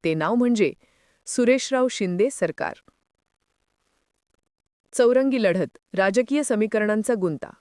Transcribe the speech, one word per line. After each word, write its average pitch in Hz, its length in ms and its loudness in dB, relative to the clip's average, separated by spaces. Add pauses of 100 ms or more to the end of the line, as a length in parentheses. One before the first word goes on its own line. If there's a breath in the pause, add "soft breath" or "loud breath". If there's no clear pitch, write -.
ते 160 100 0
नाव 160 200 -2
म्हणजे 240 380 2 (540)
सुरेशराव 254 640 0
शिंदे 190 400 0
सरकार. - 420 -6 (2250)
चौरंगी 254 500 2
लढत, 185 360 0 (180)
राजकीय 226 460 0
समीकरणांचा 214 800 0
गुंता. 165 300 -4 (100)